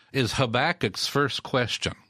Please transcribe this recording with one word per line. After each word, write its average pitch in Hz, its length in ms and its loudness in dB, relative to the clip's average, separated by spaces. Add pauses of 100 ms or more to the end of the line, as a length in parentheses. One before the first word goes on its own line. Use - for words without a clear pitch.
(140)
is 131 220 2
Habakkuk's 123 680 0
first - 380 0
question. - 500 -2 (160)